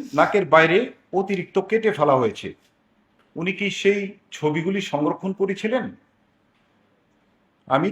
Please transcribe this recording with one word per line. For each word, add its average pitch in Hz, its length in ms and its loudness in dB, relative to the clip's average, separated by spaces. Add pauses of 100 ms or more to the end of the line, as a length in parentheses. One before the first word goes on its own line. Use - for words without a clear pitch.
(180)
নাকের 180 260 2 (100)
বাইরে 160 240 6 (420)
অতিরিক্ত 190 360 -4 (120)
কেটে 220 300 2
ফেলা 147 240 4
হয়েছে। 101 260 -4 (920)
উনি 180 180 -4
কি 202 80 -4 (140)
সেই 202 200 2 (360)
ছবিগুলি 165 440 -2 (120)
সংরক্ষণ 165 480 -2
করেছিলেন? 196 440 -2 (1900)
আমি 160 180 2